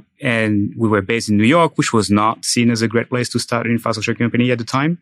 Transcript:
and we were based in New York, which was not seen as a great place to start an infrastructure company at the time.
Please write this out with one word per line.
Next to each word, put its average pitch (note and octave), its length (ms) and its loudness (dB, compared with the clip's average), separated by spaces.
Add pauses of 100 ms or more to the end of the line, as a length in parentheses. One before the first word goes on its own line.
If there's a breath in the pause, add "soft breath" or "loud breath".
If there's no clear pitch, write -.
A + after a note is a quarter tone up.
(220)
and A2 560 0
we A2+ 100 0
were G#2+ 140 2
based G#2+ 280 -2
in G#2+ 80 2
New G#2 80 4
York, D#3+ 320 2
which - 160 -2
was G#2 180 2
not G#2 340 2
seen A#2 240 0
as A#2 120 0
a A2+ 60 2
great A2+ 220 -2
place B2 200 -4
to - 100 -4
start A#2 260 -4
an A2+ 60 -2
infrastructure A2+ 420 -2
company A#2+ 380 0
at B2 60 0
the A#2 60 -4
time. C#3 380 -2